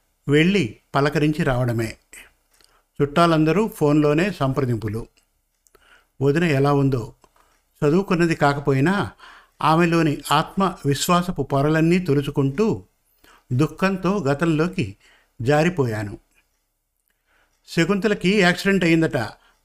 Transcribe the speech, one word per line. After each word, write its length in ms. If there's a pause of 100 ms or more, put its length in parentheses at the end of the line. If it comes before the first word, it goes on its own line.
(280)
వెళ్ళి 480 (200)
పలకరించి 480
రావడమే." 520 (1040)
చుట్టాలందరూ 680
ఫోన్లోనే 640
సంప్రదింపులు. 760 (1120)
వదిన 220
ఎలా 300
ఉందో, 400 (720)
చదువుకున్నది 500
కాకపోయినా 760 (500)
ఆమెలోని 560 (140)
ఆత్మ 440 (100)
విశ్వాసపు 580
పొరలన్నీ 560
తొలుచుకుంటూ 840 (720)
దుఃఖంతో 640
గతంలోకి 760 (460)
జారిపోయాను. 760 (1500)
"శకుంతలకి 720
యాక్సిడెంట్ 440
అయిందట. 340 (480)